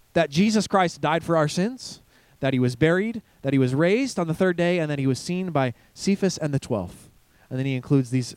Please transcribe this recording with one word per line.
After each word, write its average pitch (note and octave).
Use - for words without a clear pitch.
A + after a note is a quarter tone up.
that E3
Jesus G3+
Christ F#3
died D#3+
for E3
our D3+
sins, A3
that C3+
he B2+
was B2
buried, F#3+
that C3+
he C3+
was B2+
raised G3
on F3
the D#3+
third F3+
day, F3
and D3+
that C#3+
he C3+
was C3
seen F3+
by C3+
Cephas F#3+
and D3+
the C3+
twelve. -
And C3
then C3
he C3+
includes B2+
these, B2+